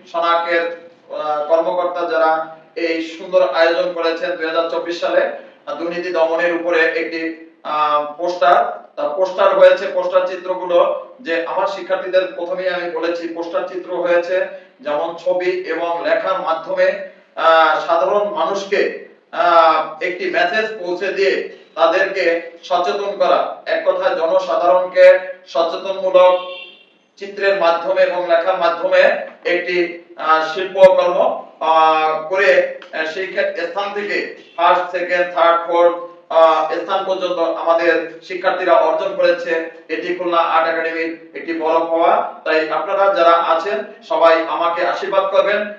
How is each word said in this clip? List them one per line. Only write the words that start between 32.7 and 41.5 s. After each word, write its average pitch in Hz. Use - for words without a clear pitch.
আহ, 160
সেই 185
ক্ষেত-, 170
স্থান 202
থেকে 175
ফার্স্ট, 175
সেকেন্ড, 175
থার্ড, 170
ফোর্থ, 170
আহ, 160
স্থান 190
পর্যন্ত 185
আমাদের 165
শিক্ষার্থীরা 185
অর্জন 180
করেছে। 170
এটি 170
খুলনা 175
আর্ট 165
একাডেমির 165
একটি 139